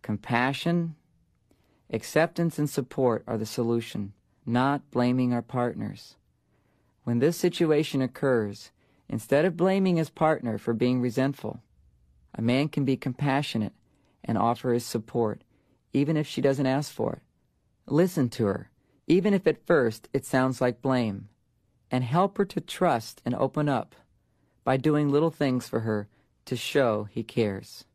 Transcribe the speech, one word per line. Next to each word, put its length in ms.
compassion, 920
acceptance 680
and 100
support 580
are 120
the 80
solution, 680
not 460
blaming 420
our 100
partners. 760
When 140
this 180
situation 680
occurs, 680
instead 360
of 120
blaming 400
his 140
partner 480
for 140
being 280
resentful, 600
a 80
man 260
can 160
be 120
compassionate 760
and 140
offer 340
his 140
support, 560
even 240
if 100
she 140
doesn't 260
ask 260
for 220
it. 80
Listen 440
to 160
her, 240
even 260
if 120
at 200
first 460
it 120
sounds 360
like 200
blame, 480
and 140
help 340
her 60
to 160
trust 640
and 100
open 340
up 260
by 120
doing 340
little 200
things 380
for 120
her 280
to 120
show 540
he 140
cares. 600